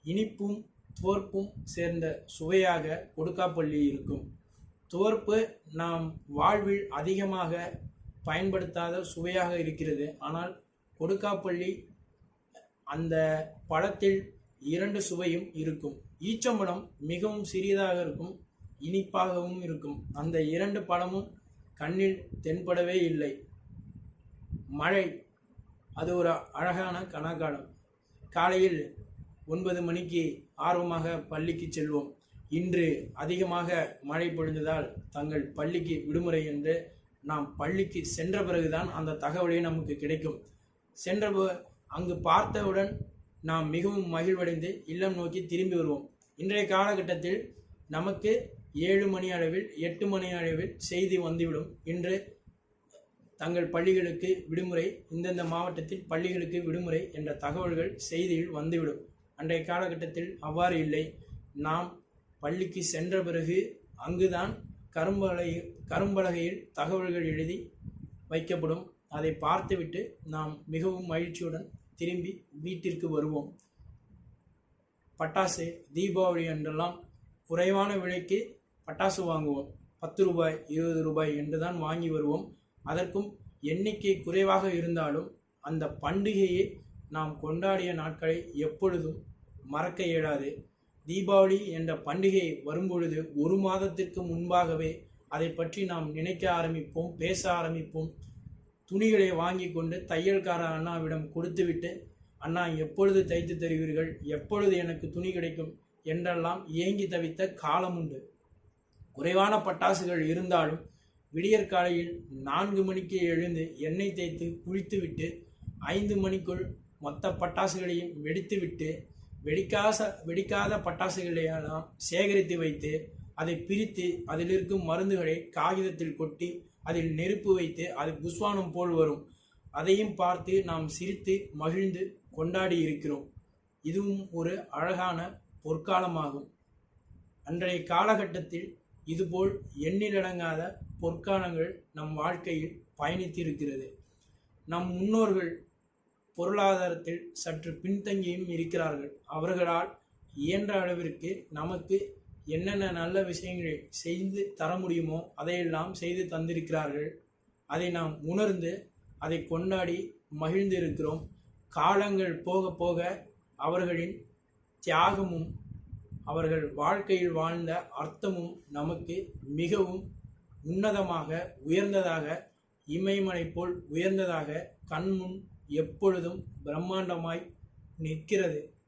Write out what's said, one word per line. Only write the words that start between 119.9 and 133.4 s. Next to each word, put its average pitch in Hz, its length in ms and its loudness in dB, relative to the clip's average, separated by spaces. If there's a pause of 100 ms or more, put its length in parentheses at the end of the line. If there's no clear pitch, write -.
வெடிக்காத 196 500 0
பட்டாசுகளையெல்லாம் 165 1120 -2 (100)
சேகரித்து 180 640 2
வைத்து 151 340 0 (420)
அதை 160 240 -2
பிரித்து 185 680 0
அதில் 165 240 -2
இருக்கும் 185 380 2
மருந்துகளை 175 600 2
காகிதத்தில் 165 680 0
கொட்டி 160 320 -4 (340)
அதில் 165 300 0
நெருப்பு 190 420 2
வைத்து 170 400 -2
அது 151 180 -2
புஸ்வானம் 175 600 -2
போல் 175 180 0
வரும். 156 320 4 (480)
அதையும் 185 440 4
பார்த்து 180 500 2
நாம் 160 240 -2
சிரித்து 190 640 -2
மகிழ்ந்து 180 680 0 (120)
கொண்டாடி 175 460 2
இருக்கிறோம். 147 540 -2 (500)